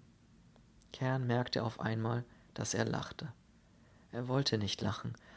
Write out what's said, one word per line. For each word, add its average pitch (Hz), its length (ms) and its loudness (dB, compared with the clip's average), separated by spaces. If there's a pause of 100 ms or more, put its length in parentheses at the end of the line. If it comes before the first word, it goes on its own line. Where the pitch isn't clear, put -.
(920)
Cairn 131 340 0
merkte 120 360 4
auf 117 160 -4
einmal, 113 440 0 (300)
dass - 200 -2
er 110 120 2
lachte. - 460 -4 (800)
Er 123 160 -4
wollte 131 300 2
nicht 104 240 0
lachen, 113 320 -2 (240)